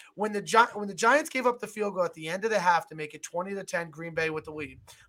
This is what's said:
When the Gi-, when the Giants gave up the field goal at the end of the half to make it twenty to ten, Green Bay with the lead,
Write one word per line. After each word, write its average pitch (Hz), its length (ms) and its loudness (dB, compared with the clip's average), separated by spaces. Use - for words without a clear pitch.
When 208 160 -2
the 208 100 -4
Gi-, 220 320 6
when 208 140 -6
the 196 80 -8
Giants 262 340 4
gave 262 160 0
up 247 140 0
the 208 80 -8
field 202 260 -2
goal 180 120 2
at 165 100 -4
the 160 120 -10
end 185 180 -4
of 226 40 0
the 214 100 2
half 170 300 4
to 156 60 -14
make 156 180 -8
it 151 80 -16
twenty 185 320 -6
to 196 100 -8
ten, 170 280 -4
Green 165 240 -10
Bay 160 160 0
with 156 140 -6
the 160 60 -12
lead, 139 280 -10